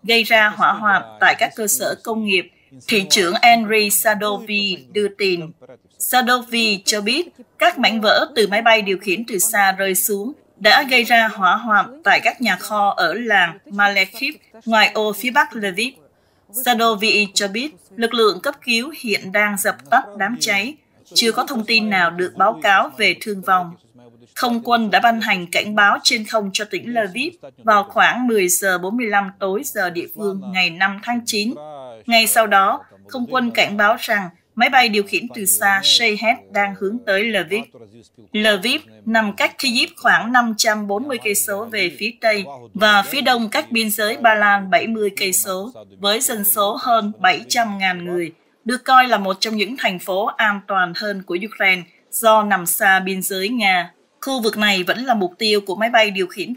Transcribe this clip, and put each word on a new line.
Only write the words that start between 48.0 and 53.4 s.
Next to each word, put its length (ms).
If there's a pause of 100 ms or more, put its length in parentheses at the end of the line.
người, 260 (340)
được 200
coi 220
là 100
một 220
trong 160
những 240
thành 200
phố 260
an 420
toàn 280
hơn 300
của 120 (160)
Ukraine 280 (300)
do 320
nằm 220
xa 340
biên 220
giới 280